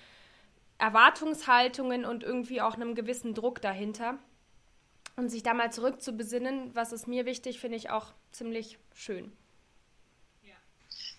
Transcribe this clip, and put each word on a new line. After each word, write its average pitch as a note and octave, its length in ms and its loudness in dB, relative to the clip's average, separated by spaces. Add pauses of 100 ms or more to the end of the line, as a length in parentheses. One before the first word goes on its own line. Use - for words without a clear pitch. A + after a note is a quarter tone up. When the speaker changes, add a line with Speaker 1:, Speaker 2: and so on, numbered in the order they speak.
(800)
Speaker 1:
Erwartungshaltungen B3+ 1300 6
und A#3+ 160 -6
irgendwie B3 400 -2
auch A3 120 0
einem A#3 200 -6
gewissen A#3 400 -4
Druck A#3+ 260 -2
dahinter. G#3+ 580 -4 (1000)
Und B3 120 -2
sich A3+ 140 -8
da A#3+ 100 2
mal A#3 180 0
zurück B3 300 -2
zu C4 120 -8
besinnen, B3 600 -4
was A#3 180 -2
ist A3+ 140 -10
mir B3 200 -2
wichtig, B3 340 -6
finde A#3 160 -6
ich A3+ 140 -8
auch A3 240 -4 (180)
ziemlich A3+ 460 -10 (160)
schön. G3 360 -10 (1120)
Speaker 2:
Ja. - 120 -20 (640)